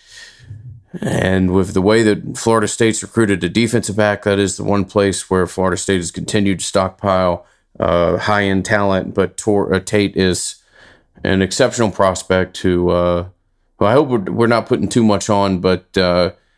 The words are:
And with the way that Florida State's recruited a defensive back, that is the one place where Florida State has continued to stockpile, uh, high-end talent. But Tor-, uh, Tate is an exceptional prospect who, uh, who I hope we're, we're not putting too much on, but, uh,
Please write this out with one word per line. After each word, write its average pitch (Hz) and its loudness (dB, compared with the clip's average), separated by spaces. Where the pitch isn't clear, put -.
And 92 0
with 92 0
the 95 2
way 110 4
that 98 -2
Florida 113 2
State's - -2
recruited 101 0
a 90 -2
defensive 113 0
back, 104 0
that 101 2
is 98 -2
the 104 -10
one 101 0
place 98 -2
where 92 0
Florida 92 -2
State 98 -2
has 85 -6
continued 98 -2
to - -8
stockpile, 92 -2
uh, 87 2
high-end 98 0
talent. 101 -2
But 92 -2
Tor-, 101 0
uh, 92 2
Tate 101 -2
is 92 -2
an 95 2
exceptional 110 0
prospect 92 0
who, 87 0
uh, 87 0
who 98 2
I 107 4
hope 143 2
we're, 107 -2
we're 117 0
not 113 0
putting 101 -2
too 117 2
much 104 0
on, 98 0
but, 92 -2
uh, 90 0